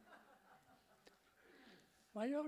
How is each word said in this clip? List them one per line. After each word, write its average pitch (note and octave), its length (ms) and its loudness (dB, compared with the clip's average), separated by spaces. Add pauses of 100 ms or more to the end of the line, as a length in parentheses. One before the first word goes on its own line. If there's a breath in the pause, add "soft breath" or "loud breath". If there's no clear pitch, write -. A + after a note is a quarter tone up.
(2250 loud breath)
Hva G#3+ 160 2
gjør D4 180 2